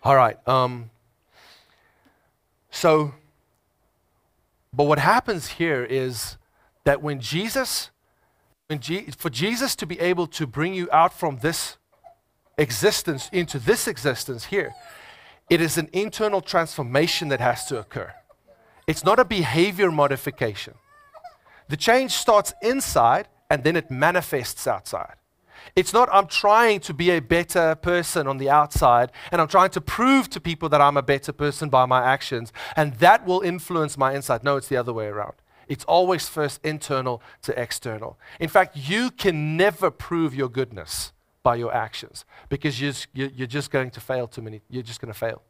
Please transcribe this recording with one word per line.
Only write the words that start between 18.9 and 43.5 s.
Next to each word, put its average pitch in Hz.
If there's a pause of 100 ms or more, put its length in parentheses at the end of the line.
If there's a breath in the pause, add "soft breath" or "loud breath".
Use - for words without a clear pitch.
not 208
a 240
behavior 175
modification. 135 (920 soft breath)
The 151
change 247
starts 208 (120)
inside 170 (200)
and 147
then 160
it 156
manifests 147
outside. - (600 loud breath)
It's 185
not, 240
"I'm 196
trying 214
to 156
be 175
a 170
better 165
person 175
on 135
the 135
outside 135 (200 loud breath)
and 170
I'm 156
trying 185
to 175
prove 262
to 190
people 165
that 143
I'm 143
a 139
better 139
person 147
by 127
my 127
actions 127 (240 loud breath)
and 147
that 180
will 185
influence 170
my 135
inside." 131
No, 143
it's 131
the 127
other 120
way 110
around. 104 (320 soft breath)
It's -
always 180
first 147
internal 131 (220 loud breath)
to 127
external. 113 (220 loud breath)
In 165
fact, 185
you 185
can 156
never 185
prove 165
your 135
goodness 113 (300)
by 120
your 117
actions - (240 soft breath)
because 139
you're, 143
s-, 143
you, 135
you're 127
just 139